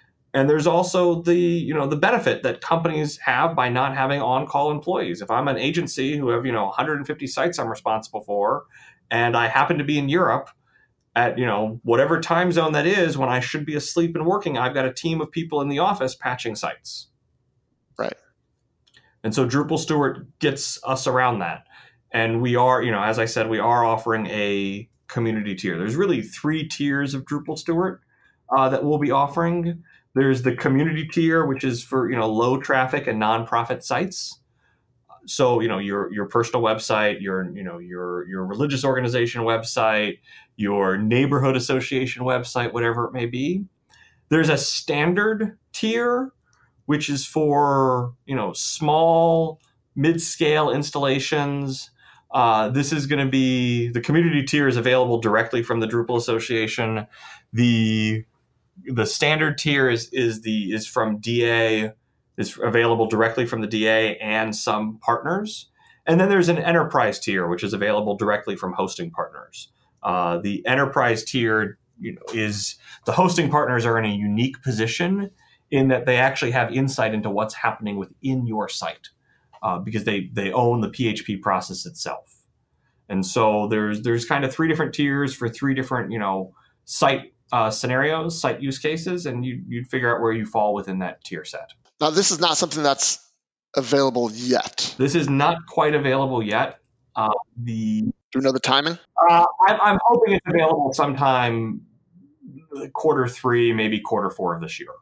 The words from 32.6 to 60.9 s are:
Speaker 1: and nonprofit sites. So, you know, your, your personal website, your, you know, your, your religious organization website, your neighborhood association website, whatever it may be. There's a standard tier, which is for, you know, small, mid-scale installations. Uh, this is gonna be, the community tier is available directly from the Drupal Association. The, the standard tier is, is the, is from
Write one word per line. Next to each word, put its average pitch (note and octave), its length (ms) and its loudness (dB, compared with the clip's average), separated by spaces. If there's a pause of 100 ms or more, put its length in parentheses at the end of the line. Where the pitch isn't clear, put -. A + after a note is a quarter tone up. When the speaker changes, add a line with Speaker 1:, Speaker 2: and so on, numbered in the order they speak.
Speaker 1:
and A2 120 -2
nonprofit A#2 640 0
sites. - 580 -6 (840)
So, A#2+ 340 2
you A2+ 80 0
know, G2 100 -2
your, G2 340 -4
your G#2 140 -4
personal A#2 360 0
website, A2 580 0
your, F#2 340 -4
you G2 80 -12
know, F2 160 -10
your, F2+ 500 -8
your F#2+ 180 -6
religious C3 380 -2
organization A#2+ 580 0
website, A2 760 0 (380)
your G2+ 400 2
neighborhood C3 580 2
association B2+ 720 -2
website, B2 480 -2
whatever A#2 320 0
it - 80 -6
may A#2+ 140 -4
be. D3+ 400 -4 (640)
There's D#3 180 4
a D3 80 4
standard G3 1040 -2 (140)
tier, A#3+ 600 -2 (540)
which D3 240 0
is C#3 160 -4
for, C#3 880 2 (100)
you C#3 100 -6
know, B2+ 200 -2
small, E3 1080 2 (340)
mid-scale D#3 760 2
installations. C#3 1200 -2 (420)
Uh, A2+ 380 4
this C#3 220 0
is C#3 140 0
gonna C#3 220 0
be, B2 640 2
the A#2+ 100 -4
community D3+ 420 2
tier C#3+ 240 2
is B2 120 2
available B2 420 4
directly A2+ 420 2
from A#2 180 -2
the A2 60 0
Drupal A#2+ 300 0
Association. A2 880 -2 (460)
The, A2 720 2 (600)
the A#2 220 -2
standard D#3 520 0
tier C#3 320 2
is, A2+ 220 -2
is A#2 280 0
the, G#2+ 320 -4
is G#2+ 140 -4
from A2 320 -2